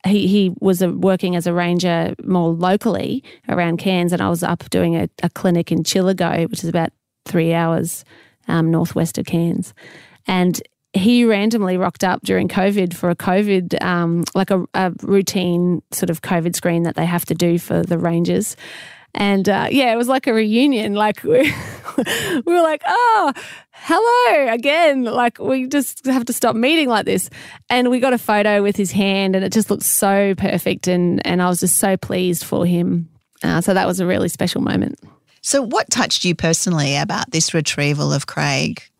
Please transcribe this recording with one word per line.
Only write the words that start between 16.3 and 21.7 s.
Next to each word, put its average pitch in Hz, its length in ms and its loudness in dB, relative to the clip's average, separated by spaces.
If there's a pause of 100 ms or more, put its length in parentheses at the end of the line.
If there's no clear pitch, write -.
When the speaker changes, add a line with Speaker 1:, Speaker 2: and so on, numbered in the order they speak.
Speaker 1:
screen 170 260 0
that 170 140 -2
they 160 100 0
have 175 200 -2
to 160 100 -2
do 175 240 2
for 170 240 -2
the 175 160 -2
rangers. 170 560 0 (600)
And, 196 340 2
uh, 196 220 0
yeah, 254 200 2
it 226 60 0
was 240 100 0
like 262 200 0
a 233 60 0
reunion. 220 600 2
Like, 208 300 0
<laughs> - 0 -
we, 269 300 2 (920)